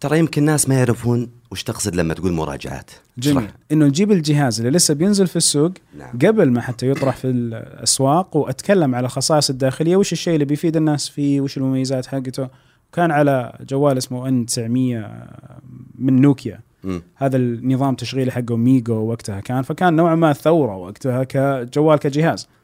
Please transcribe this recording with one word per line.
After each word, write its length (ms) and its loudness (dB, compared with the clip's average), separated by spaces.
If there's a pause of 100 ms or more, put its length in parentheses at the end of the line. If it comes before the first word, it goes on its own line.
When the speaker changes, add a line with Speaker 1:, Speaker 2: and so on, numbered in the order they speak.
Speaker 1:
ترى 180 0
يمكن 220 2
الناس 280 2
ما 60 2
يعرفون 560 2 (200)
وش 120 -10
تقصد 340 -4
لما 180 0
تقول 180 -2
مراجعات. 580 -6 (280)
Speaker 2:
جميل. 200 0
Speaker 1:
اشرح. 160 -4 (180)
Speaker 2:
إنه 140 4
نجيب 260 2
الجهاز 480 2
اللي 160 0
لسه 180 2
بينزل 320 2
في 100 -6
السوق 360 0 (260)
Speaker 1:
نعم. 200 -12
Speaker 2:
قبل 320 4
ما 100 2
حتى 300 -4
يطرح 260 -2
في 140 -8
الأسواق، 1040 -2
وأتكلم 580 0
على 140 -2
خصائص 420 0
الداخلية، 460 0
وش 160 2
الشيء 220 -2
اللي 100 2
بيفيد 320 0
الناس 320 0
فيه، 320 0
وش 160 -4
المميزات 500 -2
حقته. 420 -8 (440)
كان 180 0
على 480 2 (100)
جوال 300 2
اسمه 300 -6
إن 180 0
تسعمية 800 -4 (720)
من 220 4
نوكيا. 400 2 (240)
Speaker 1:
مم. 180 -6 (140)
Speaker 2:
هذا 200 0
النظام 580 -2
تشغيلي 360 -4
حقه 260 -4
ميجو 380 2
وقتها 460 -6
كان، 220 -4
فكان 340 0
نوعًا 180 4
ما 180 4
ثورة 440 2
وقتها 480 -4
كجوال، 720 2
كجهاز. 500 -2 (160)